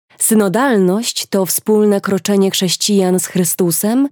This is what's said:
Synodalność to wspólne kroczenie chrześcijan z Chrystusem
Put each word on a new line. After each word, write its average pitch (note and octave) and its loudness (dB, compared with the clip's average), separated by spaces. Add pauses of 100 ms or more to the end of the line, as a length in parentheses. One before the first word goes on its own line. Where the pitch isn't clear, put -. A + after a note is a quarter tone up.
(180)
Synodalność G#3+ 0
to F#3+ -2
wspólne G#3+ 0
kroczenie G3 0
chrześcijan F#3 0
z - -6
Chrystusem G3 -2